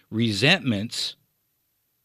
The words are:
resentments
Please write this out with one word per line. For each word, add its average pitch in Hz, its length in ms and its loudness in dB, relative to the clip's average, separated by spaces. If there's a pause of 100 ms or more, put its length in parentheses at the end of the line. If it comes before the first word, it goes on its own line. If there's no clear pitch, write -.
resentments 113 1080 0 (880)